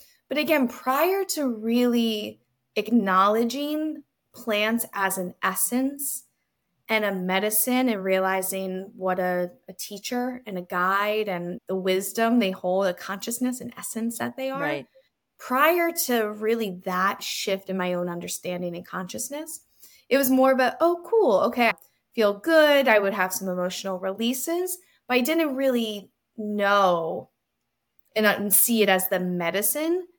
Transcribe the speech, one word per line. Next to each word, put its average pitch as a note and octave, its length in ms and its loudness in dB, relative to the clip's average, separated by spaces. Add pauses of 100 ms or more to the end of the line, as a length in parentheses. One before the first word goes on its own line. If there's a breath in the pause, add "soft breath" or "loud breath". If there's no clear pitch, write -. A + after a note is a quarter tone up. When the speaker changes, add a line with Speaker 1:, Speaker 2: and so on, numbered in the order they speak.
(280 soft breath)
Speaker 1:
But C#4 100 -2
again, C#4+ 300 2
prior E4+ 560 0
to D4+ 240 -2
really A3+ 920 0 (360)
acknowledging A#3 1300 0 (280)
plants A3+ 600 -2
as F#3+ 260 0
an F3+ 240 -6
essence C4 800 -2 (640)
and A3 160 0
a G3+ 80 0
medicine G#3 760 0
and G3+ 160 -2
realizing F#3+ 920 -2
what F#3 220 -2
a, F3+ 320 0 (180)
a G3 40 -18
teacher B3 760 -8
and G3 100 -8
a F3+ 60 -6
guide G3+ 640 0
and F3 380 -6
the F#3+ 80 -4
wisdom F#3+ 640 0
they G3 120 4
hold, F#3+ 360 0
a F3+ 80 0
consciousness A#3+ 680 -6
and A#3+ 160 -12
essence A3+ 420 -6
that A#3+ 180 -6
they C4+ 140 -6
are. C4+ 100 -6
Speaker 2:
Right. C#4+ 260 -4 (520 soft breath)
Speaker 1:
Prior E4 540 2 (140)
to A3+ 260 0
really G#3+ 520 -2
that F#3 380 0
shift - 460 -4
in F#3+ 80 -4
my F3+ 180 0
own F3 140 -2
understanding F3 640 -6
and F3 120 -12
consciousness, A#3 760 -10 (480 soft breath)
it C4 100 4
was C4 120 2
more C4 220 6
about, B3+ 280 2
"Oh, F4 240 2
cool. D#4+ 360 4
Okay, A#3+ 280 2
I G3+ 60 0 (400 soft breath)
feel G#3 200 2
good." D4 540 6
I A3 100 8
would G3+ 160 2
have F#3 180 0
some F#3+ 160 -6
emotional F3+ 500 -4
releases, B3 800 -4 (280 soft breath)
but B3 80 0
I B3+ 60 4
didn't D4+ 340 0
really A#3 560 -2 (260)
know G3+ 920 2 (880)
and, G#3+ 100 4
uh, G3+ 100 6
and G3+ 160 -2
see A3+ 300 4
it G3 60 6
as F#3 200 2
the F#3 120 0
medicine G3 880 -2 (100)